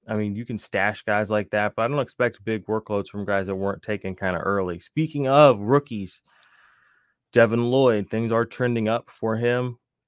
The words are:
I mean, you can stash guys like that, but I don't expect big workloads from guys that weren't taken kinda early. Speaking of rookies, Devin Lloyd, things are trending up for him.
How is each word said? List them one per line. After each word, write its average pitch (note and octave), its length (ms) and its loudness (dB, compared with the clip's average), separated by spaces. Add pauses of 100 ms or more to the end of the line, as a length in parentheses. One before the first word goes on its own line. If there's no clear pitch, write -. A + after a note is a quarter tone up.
I A2 80 -4
mean, G#2 180 -4
you A2+ 100 -8
can A2+ 140 -8
stash G#2 440 -4
guys G#2 280 0
like G#2+ 200 -2
that, G#2 260 -2
but A2+ 60 -2
I A2+ 40 0
don't C#3+ 140 -2
expect A#2+ 420 -4
big A2 240 -6
workloads G#2+ 400 -4
from G#2 180 -8
guys G2 220 -2
that G2 80 -4
weren't G2 300 -4
taken G2 320 -6
kinda F2+ 240 -2
early. F#2 400 -2
Speaking D3+ 480 -4
of C3+ 320 8
rookies, A2 640 -2 (1040)
Devin A#2 400 4
Lloyd, B2 400 2
things A2+ 220 -2
are A2+ 120 2
trending A#2 440 -2
up A2+ 220 -4
for A2 260 -4
him. A#2+ 420 -2 (300)